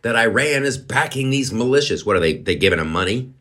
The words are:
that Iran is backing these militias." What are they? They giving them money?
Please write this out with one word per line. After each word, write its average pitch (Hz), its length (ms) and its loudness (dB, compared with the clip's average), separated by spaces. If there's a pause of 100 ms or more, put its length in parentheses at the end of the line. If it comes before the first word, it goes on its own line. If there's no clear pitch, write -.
that 117 140 -2
Iran 135 480 2
is 135 140 -2
backing 135 520 -2
these 135 200 0
militias." 123 560 0
What 101 100 2
are 85 40 2
they? 80 180 0
They 90 180 -2
giving 92 220 2
them 80 120 -2
money? 98 500 -2